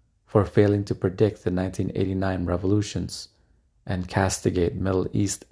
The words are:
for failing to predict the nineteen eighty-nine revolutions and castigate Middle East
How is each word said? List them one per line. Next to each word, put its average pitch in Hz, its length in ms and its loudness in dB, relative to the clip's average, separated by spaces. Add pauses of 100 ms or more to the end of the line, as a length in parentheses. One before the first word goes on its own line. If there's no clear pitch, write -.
(260)
for 101 180 4
failing 101 400 4
to 98 100 -4
predict 98 500 0
the 90 60 -2
nineteen 92 440 -2
eighty-nine 95 500 -2
revolutions 92 840 -2 (600)
and 90 200 -4
castigate 95 640 0
Middle 95 380 0
East 101 400 -2